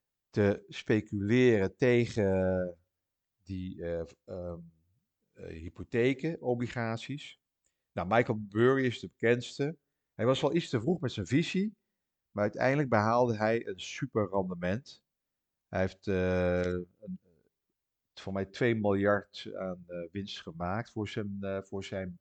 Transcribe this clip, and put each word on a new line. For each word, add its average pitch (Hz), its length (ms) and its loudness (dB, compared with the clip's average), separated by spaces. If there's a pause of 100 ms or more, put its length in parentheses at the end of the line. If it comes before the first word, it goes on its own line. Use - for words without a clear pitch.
(300)
te 101 380 2
speculeren 107 1080 2
tegen 95 1000 2 (640)
die, 92 420 -8
eh, 85 220 -4
v-, - 60 -18 (120)
ehm, 87 340 -10 (760)
eh, - 140 -18
hypotheken, 117 920 -2
obligaties. 120 1000 -6 (520)
Nou, 90 160 -4
Michael 113 320 4
Burry 120 440 4
is 120 160 -2
de 92 80 -10
bekendste. 123 680 0 (380)
Hij 110 120 -2
was 135 140 4
wel 147 140 2
iets 170 140 0
te 120 120 0
vroeg 165 200 0
met 127 120 -2
zijn 95 140 -4
visie, 180 500 0 (540)
maar 104 120 -2
uiteindelijk 127 460 2
behaalde 117 480 4
hij 110 300 0
een 98 140 -8
super - 500 -4
rendement. 92 720 -4 (680)
Hij 92 120 -2
heeft, - 260 -4
eh, 90 640 2 (280)
een, 185 200 -12 (920)
voor - 180 -10
mij 98 140 -2
twee 117 280 0
miljard 101 800 0
aan, 92 320 -8
eh, 85 240 -10
winst 101 300 -10
gemaakt 87 500 -6
voor 104 180 -6
zijn, 104 320 -6
eh, 98 220 -4
voor 98 220 -8
zijn, 92 360 -8